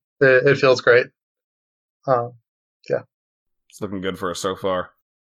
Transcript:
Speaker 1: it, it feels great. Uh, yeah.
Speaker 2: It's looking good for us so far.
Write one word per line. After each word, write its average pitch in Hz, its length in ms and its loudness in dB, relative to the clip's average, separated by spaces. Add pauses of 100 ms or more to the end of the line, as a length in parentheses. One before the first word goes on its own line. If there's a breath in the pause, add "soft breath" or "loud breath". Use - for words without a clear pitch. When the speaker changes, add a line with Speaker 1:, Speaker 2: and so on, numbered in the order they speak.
(220)
Speaker 1:
it, 131 260 4
it 135 100 2
feels 127 240 2
great. 127 260 4 (1000)
Uh, 123 220 -2 (600)
yeah. 67 120 -4 (680)
Speaker 2:
It's - 120 -18
looking 98 200 -10
good 92 160 -8
for 90 140 -8
us 85 80 -10
so 95 160 -6
far. 92 360 -6 (400)